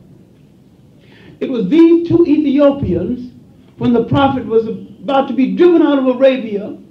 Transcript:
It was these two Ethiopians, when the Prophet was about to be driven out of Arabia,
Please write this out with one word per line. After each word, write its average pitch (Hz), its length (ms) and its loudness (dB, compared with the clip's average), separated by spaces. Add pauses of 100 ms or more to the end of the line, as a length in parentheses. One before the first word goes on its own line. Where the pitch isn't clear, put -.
(1400)
It - 80 -8
was 214 200 -6
these 330 380 4
two 339 200 2
Ethiopians, 269 1040 0 (460)
when 240 160 0
the 226 100 0
Prophet 262 400 0
was 220 220 0
about 269 640 -4
to 247 60 -6
be 196 220 -2
driven 339 240 4
out 285 180 2
of 262 80 -2
Arabia, 240 680 -2 (140)